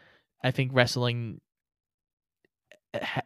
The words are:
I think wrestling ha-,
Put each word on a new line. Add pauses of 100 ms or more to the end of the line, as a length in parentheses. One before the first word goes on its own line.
(420)
I
think
wrestling (1500)
ha-,